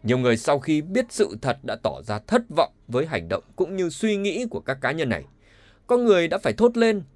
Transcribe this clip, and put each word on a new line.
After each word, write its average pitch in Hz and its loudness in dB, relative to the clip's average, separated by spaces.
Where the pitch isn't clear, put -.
Nhiều 120 2
người 123 4
sau 147 2
khi 151 0
biết 208 -2
sự - 0
thật 127 -2
đã 110 -6
tỏ 69 -14
ra 107 -6
thất 233 0
vọng - 2
với 127 -2
hành 92 -6
động 92 -4
cũng 185 -2
như 180 -2
suy 214 -2
nghĩ 202 -2
của - -8
các 135 -6
cá 127 -2
nhân 156 -2
này. 87 -4
Có 240 2
người 196 4
đã 160 0
phải - 0
thốt 233 2
lên 226 2